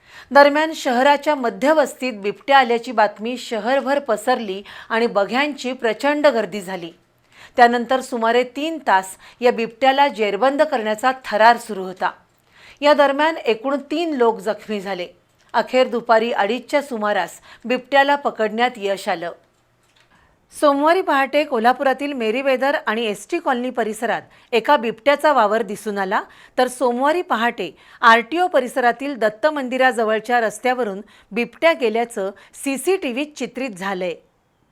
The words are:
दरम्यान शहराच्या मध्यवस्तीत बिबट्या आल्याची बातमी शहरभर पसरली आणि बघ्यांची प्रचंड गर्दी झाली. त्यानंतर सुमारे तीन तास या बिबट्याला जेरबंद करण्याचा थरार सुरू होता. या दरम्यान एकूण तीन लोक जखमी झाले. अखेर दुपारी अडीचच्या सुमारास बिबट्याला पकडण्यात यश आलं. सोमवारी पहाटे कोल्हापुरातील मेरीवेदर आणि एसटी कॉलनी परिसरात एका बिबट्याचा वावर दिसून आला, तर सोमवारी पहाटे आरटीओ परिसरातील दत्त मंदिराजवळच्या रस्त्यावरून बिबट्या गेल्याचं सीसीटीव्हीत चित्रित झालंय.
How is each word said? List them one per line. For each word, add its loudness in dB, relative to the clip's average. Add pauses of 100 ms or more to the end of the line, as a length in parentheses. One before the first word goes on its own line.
(320)
दरम्यान 6
शहराच्या 2
मध्यवस्तीत 0
बिबट्या 0
आल्याची 2
बातमी 0
शहरभर -2
पसरली -4 (260)
आणि 0
बघ्यांची -2
प्रचंड 0
गर्दी -2
झाली. -10 (640)
त्यानंतर 4
सुमारे 0
तीन -8
तास 2 (340)
या 2
बिबट्याला 2
जेरबंद 0
करण्याचा -2 (140)
थरार 6
सुरू -10
होता. -6 (720)
या 6
दरम्यान 2
एकूण -2 (160)
तीन -2
लोक 2
जखमी -6
झाले. -8 (460)
अखेर 2
दुपारी 2
अडीचच्या -2
सुमारास -4 (340)
बिबट्याला 2
पकडण्यात -2
यश -6
आलं. -6 (1300)
सोमवारी 2
पहाटे 0
कोल्हापुरातील 0
मेरीवेदर -2 (120)
आणि -2
एसटी -6
कॉलनी -4
परिसरात -4 (300)
एका 4
बिबट्याचा 2
वावर 2
दिसून -8
आला, -2 (360)
तर 4
सोमवारी 0
पहाटे -4 (240)
आरटीओ 4
परिसरातील 0
दत्त 0
मंदिराजवळच्या 0
रस्त्यावरून -2 (300)
बिबट्या 0
गेल्याचं -4 (320)
सीसीटीव्हीत -4
चित्रित -8
झालंय. -6 (580)